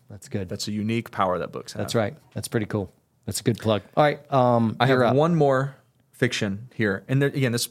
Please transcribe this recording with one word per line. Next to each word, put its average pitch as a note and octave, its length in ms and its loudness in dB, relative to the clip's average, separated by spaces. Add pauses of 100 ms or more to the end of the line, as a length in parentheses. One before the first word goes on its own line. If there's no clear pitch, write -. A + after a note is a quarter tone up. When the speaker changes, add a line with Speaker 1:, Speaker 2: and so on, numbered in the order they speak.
Speaker 1:
that's G2+ 220 -18
good. G2 200 -6
Speaker 2:
That's - 180 -8
a G#2 40 -6
unique A2 400 -4
power F#2 280 0
that - 120 -6
books - 220 -14
have. G#2+ 60 -14
Speaker 1:
That's G#2 160 -4
right. G#2+ 200 0 (200)
That's A2 120 -8
pretty A2 200 -2
cool. G2+ 260 -6 (320)
That's - 160 -6
a - 20 -18
good A2+ 160 0
plug. G#2+ 220 2 (160)
All D3+ 80 6
right, - 260 -2
um, A#2+ 480 2
Speaker 2:
I B2+ 80 2
have C3+ 120 4
Speaker 1:
you're B2+ 40 6
up. A2+ 140 4
Speaker 2:
one E3 180 4
more C#3 400 2 (380)
fiction A2 600 -4
here. G2+ 360 -2
And C3+ 120 2
there, C#3 60 2
again, C3+ 240 0
this, A#2+ 200 -2